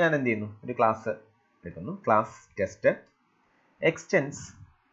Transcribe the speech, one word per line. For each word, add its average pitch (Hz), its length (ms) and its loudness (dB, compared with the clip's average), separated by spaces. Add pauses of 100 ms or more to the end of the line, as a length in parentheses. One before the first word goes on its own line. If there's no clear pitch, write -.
ഞാൻ 165 160 4
എന്ത് 123 120 0
ചെയ്യുന്നു, 107 200 -2 (160)
ഒരു 127 140 -8
class 110 340 0 (500)
എടുക്കുന്നു, 92 320 -12 (100)
Class 113 300 2 (240)
test 120 340 0 (1000)
എക്സ്റ്റെൻസ് - 520 -2 (500)